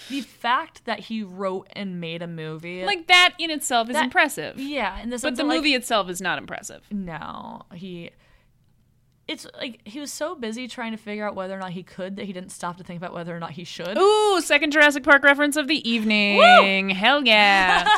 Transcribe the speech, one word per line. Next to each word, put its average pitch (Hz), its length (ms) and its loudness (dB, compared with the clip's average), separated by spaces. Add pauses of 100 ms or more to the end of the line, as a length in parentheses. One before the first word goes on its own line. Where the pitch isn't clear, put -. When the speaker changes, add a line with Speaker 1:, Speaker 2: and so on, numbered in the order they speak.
Speaker 1:
the 262 140 -6
fact - 640 -6
that 214 120 -6
he 220 240 -10
wrote 190 520 -8
and 185 260 -10
made 170 220 -8
a 175 40 -8
movie 165 600 -10
Speaker 2:
Like, 381 220 -4
that 359 300 6
in 330 120 -4
itself 240 400 -2
is 247 60 -4
Speaker 1:
that 320 80 2
Speaker 2:
impressive. 254 540 -2
Speaker 1:
Yeah, 262 440 -6
in 226 80 -10
the 247 60 -8
Speaker 2:
But 226 40 -10
Speaker 1:
sense 254 160 -4
Speaker 2:
the 320 60 -4
Speaker 1:
of, 294 80 -2
like, - 80 0
Speaker 2:
movie 294 160 2
itself 226 340 -2
is 180 140 -8
not 165 160 -4
impressive. - 520 -14
Speaker 1:
No, 175 840 -12
he, 175 380 -14 (1160)
it's - 180 -12 (120)
like 240 280 -12
he 214 140 -14
was 285 120 -10
so 320 220 -8
busy 233 340 -8
trying 226 240 -10
to 214 60 -10
figure 208 280 -8
out 202 80 -6
whether 190 220 -8
or - 20 -10
not 185 140 -10
he 180 100 -10
could 190 340 -12
that 202 100 -10
he 196 80 -8
didn't 180 160 -12
stop 175 260 -10
to 185 80 -20
think 175 140 -14
about 175 160 -10
whether 170 220 -10
or 170 40 -12
not 170 120 -10
he 170 120 -14
should. - 340 -10
Speaker 2:
Ooh, 415 440 4
second 294 300 2
Jurassic 294 300 4
Park 277 200 6
reference 285 340 4
of 302 120 0
the 302 200 -2
evening. 214 500 2
Speaker 1:
Woo! 196 560 8
Speaker 2:
Hell 254 320 2
yeah. 196 600 6 (120)